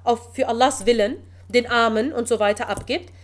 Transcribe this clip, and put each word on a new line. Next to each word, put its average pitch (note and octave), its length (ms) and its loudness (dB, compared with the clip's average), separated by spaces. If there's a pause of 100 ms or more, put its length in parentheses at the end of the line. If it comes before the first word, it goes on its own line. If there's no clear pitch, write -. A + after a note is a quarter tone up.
auf, - 300 -2
für B3+ 140 -2
Allahs A#3+ 380 0
Willen, A#3 300 2 (320)
den A#3+ 220 0
Armen A3+ 420 2
und A#3 160 -4
so A3 100 0
weiter G#3 300 0
abgibt, A#3+ 440 -6 (120)